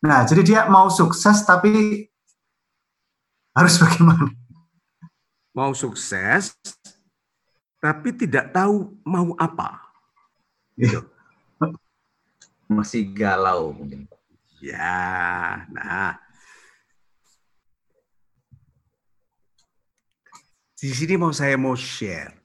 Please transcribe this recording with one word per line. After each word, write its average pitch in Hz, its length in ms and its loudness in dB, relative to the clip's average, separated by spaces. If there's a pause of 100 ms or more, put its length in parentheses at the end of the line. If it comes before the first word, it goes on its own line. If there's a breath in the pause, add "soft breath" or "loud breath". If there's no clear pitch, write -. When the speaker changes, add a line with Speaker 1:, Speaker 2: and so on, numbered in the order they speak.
Speaker 1:
Nah, 135 240 6
jadi 165 160 6
dia 214 240 6
mau 185 240 8
sukses, 190 560 4
tapi 214 560 2 (1500)
harus - 280 4
bagaimana? 165 520 4 (1200)
Speaker 2:
Mau 135 240 -4
sukses, 117 800 -4 (1300)
tapi 156 320 -4
tidak 139 400 -4
tahu 196 480 -2
mau 175 320 -4
apa. - 400 -6 (1000)
Speaker 1:
Iya. 120 280 -2 (1700)
Speaker 3:
Masih 107 400 -4
galau 92 640 -2
mungkin, 69 320 -18
Pak. - 120 -20 (440)
Speaker 2:
Ya, 90 1040 -8
nah. - 480 -10 (4000 soft breath)
Di 139 80 -8
sini 151 240 -4
mau 170 160 0
saya 139 300 -2
mau 131 180 -2
share 90 560 -12 (120)